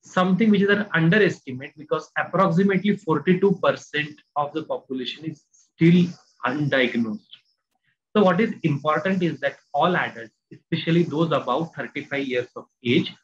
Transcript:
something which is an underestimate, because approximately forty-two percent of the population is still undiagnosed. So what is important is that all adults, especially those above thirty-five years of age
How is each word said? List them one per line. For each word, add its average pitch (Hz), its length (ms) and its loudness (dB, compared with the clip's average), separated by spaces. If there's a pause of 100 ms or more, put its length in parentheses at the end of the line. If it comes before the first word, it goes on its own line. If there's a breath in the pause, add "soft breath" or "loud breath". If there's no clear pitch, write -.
something 190 480 2
which 196 120 4
is 202 80 2
an 202 240 0
underestimate, 160 800 0
because 156 420 -6
approximately 190 760 0
forty-two 180 680 0
percent 147 520 -4 (220)
of 147 160 -4
the 156 120 -6
population 131 640 -10
is 156 260 -12
still 175 540 2 (400)
undiagnosed. 127 720 -2 (960)
So 208 80 4
what 180 160 2
is 233 120 0 (100)
important 165 600 0
is 151 180 -2
that 143 160 -4 (160)
all 170 240 0
adults, 113 380 -8 (180)
especially 165 520 0
those 151 260 -2
above 139 440 -2
thirty-five 139 520 -8
years 123 300 -4
of 113 80 -18 (200)
age 127 280 0 (120)